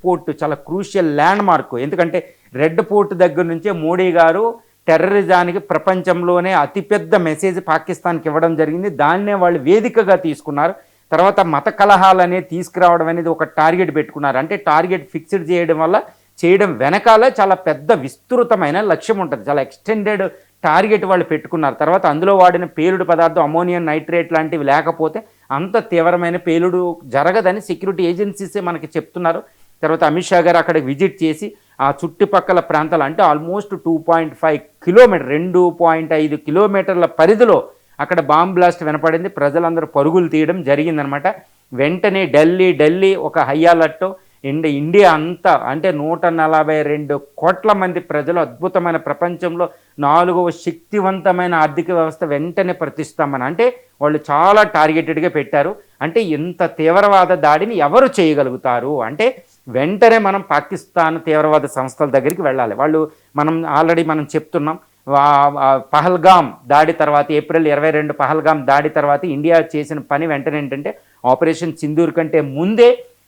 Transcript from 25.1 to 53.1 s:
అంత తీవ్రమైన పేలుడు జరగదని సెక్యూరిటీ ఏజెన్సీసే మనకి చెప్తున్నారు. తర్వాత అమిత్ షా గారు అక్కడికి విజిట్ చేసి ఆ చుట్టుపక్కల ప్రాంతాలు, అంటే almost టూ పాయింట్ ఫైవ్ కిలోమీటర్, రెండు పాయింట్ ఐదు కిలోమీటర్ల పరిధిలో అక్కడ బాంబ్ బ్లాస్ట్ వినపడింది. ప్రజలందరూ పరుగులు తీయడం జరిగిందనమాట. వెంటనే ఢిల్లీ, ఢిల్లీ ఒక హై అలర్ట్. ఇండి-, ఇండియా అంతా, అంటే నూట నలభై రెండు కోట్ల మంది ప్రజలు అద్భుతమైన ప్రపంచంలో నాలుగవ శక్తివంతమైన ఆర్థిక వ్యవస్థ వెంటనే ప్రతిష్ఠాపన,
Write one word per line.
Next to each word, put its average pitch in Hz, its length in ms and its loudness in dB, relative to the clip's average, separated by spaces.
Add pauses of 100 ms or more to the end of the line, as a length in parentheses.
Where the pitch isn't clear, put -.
అంత 180 260 -4
తీవ్రమైన 175 580 0
పేలుడు 175 680 -2
జరగదని 185 560 0
సెక్యూరిటీ 190 440 -6
ఏజెన్సీసే 196 560 -6
మనకి 170 260 -8
చెప్తున్నారు. 165 560 -4 (400)
తర్వాత 160 220 0
అమిత్ 160 220 0
షా 185 120 2
గారు 170 180 4
అక్కడికి 156 300 0
విజిట్ 139 360 -2
చేసి 160 300 -4 (280)
ఆ 139 140 0 (100)
చుట్టుపక్కల 180 560 0
ప్రాంతాలు, 156 420 -2
అంటే 160 200 -2
almost 175 540 -2
టూ 165 200 -2
పాయింట్ 160 380 -2
ఫైవ్ 156 240 -2
కిలోమీటర్, 185 680 0
రెండు 175 420 0 (100)
పాయింట్ 160 320 0
ఐదు 156 240 -2
కిలోమీటర్ల 185 680 0
పరిధిలో 196 580 2 (360)
అక్కడ 165 200 -2
బాంబ్ 165 340 0
బ్లాస్ట్ 175 300 2
వినపడింది. 160 440 -2
ప్రజలందరూ 165 580 -2
పరుగులు 160 420 0
తీయడం 156 340 -2
జరిగిందనమాట. 143 640 -2 (460)
వెంటనే 180 540 -2
ఢిల్లీ, 170 460 4
ఢిల్లీ 175 420 2
ఒక 156 240 -4
హై 143 260 0
అలర్ట్. 170 480 2 (320)
ఇండి-, 151 260 -4
ఇండియా 165 420 4
అంతా, 160 520 0
అంటే 156 280 -2
నూట 160 340 -4
నలభై 156 560 0
రెండు 147 380 -4 (180)
కోట్ల 185 340 0
మంది 185 280 -2
ప్రజలు 156 400 -4
అద్భుతమైన 170 560 -4
ప్రపంచంలో 170 720 -6 (300)
నాలుగవ 170 520 2
శక్తివంతమైన 180 1040 -4
ఆర్థిక 160 360 0
వ్యవస్థ 160 340 -2
వెంటనే 170 480 -4
ప్రతిష్ఠాపన, 139 720 -6